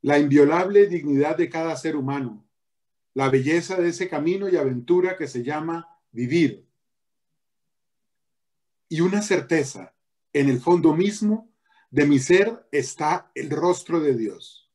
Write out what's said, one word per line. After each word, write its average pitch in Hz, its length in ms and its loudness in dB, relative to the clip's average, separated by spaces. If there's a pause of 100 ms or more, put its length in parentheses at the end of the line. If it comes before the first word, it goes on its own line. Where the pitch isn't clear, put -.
La 147 160 2
inviolable 165 680 4
dignidad 151 520 -2
de 175 100 0
cada 165 280 -6
ser 160 200 -6
humano, 135 500 -8 (680)
la 135 160 0
belleza 165 500 0
de 175 80 2
ese 175 220 -4
camino 180 400 -2
y 180 60 4
aventura 170 600 0
que 147 120 -8
se 120 140 -8
llama 156 460 -6 (240)
vivir. 123 560 -2 (2250)
Y 160 100 -4
una 190 220 0
certeza, 151 720 -4 (400)
en 139 160 2
el 127 100 0
fondo 165 340 4
mismo 208 560 -2 (400)
de 143 140 2
mi 143 140 4
ser 196 520 2
está 151 640 -4
el - 140 -10
rostro 165 520 -2
de 143 140 2
Dios. - 600 -10